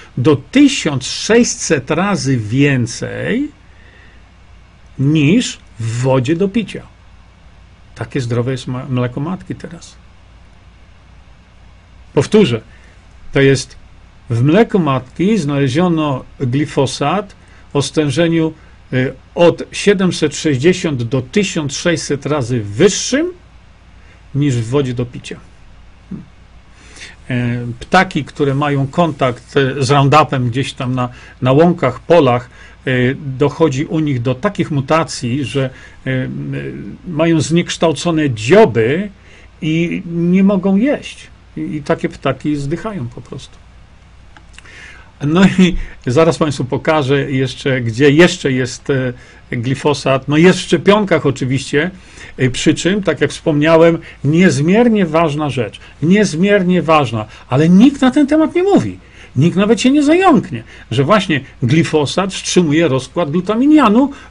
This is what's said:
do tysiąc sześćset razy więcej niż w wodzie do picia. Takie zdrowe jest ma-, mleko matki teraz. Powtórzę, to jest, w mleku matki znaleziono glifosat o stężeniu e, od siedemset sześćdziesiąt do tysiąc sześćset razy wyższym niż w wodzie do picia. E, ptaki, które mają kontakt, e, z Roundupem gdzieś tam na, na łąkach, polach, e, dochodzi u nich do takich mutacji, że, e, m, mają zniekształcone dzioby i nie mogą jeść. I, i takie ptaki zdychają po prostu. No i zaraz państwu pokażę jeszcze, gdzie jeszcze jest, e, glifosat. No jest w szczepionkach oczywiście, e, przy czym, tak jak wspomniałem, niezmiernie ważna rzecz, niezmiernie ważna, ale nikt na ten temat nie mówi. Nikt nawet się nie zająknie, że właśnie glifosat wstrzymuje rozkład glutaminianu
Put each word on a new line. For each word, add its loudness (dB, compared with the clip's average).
do 4
tysiąc 0
sześćset -2
razy -2
więcej -2
niż 0
w -6
wodzie 0
do -2
picia. -6
Takie -8
zdrowe -4
jest -8
ma-, -8
mleko -4
matki -8
teraz. -18
Powtórzę, 2
to 2
jest, 2
w 0
mleku 4
matki 0
znaleziono 0
glifosat -2
o 0
stężeniu 0
e, -2
od 2
siedemset 0
sześćdziesiąt 0
do -2
tysiąc -4
sześćset -4
razy -2
wyższym 0
niż 0
w -4
wodzie -2
do -4
picia. -16
E, -4
ptaki, 0
które -2
mają -2
kontakt, -2
e, 0
z 0
Roundupem 2
gdzieś -4
tam -6
na, -4
na 2
łąkach, 2
polach, 2
e, -2
dochodzi -2
u -4
nich -2
do -2
takich -4
mutacji, -2
że, -4
e, -2
m, -8
mają 0
zniekształcone -2
dzioby 2
i -2
nie 2
mogą 2
jeść. -4
I, -8
i -8
takie -2
ptaki -4
zdychają -8
po -16
prostu. -18
No 4
i 4
zaraz 2
państwu -2
pokażę -2
jeszcze, -2
gdzie 2
jeszcze 4
jest, -4
e, -2
glifosat. -2
No 0
jest 6
w -8
szczepionkach 0
oczywiście, -2
e, 0
przy 0
czym, -2
tak -2
jak 0
wspomniałem, 2
niezmiernie 2
ważna 0
rzecz, -6
niezmiernie 2
ważna, 0
ale 2
nikt 6
na 4
ten 2
temat 2
nie 0
mówi. 2
Nikt 2
nawet 2
się 2
nie 2
zająknie, 2
że 0
właśnie 2
glifosat 0
wstrzymuje 0
rozkład -2
glutaminianu 2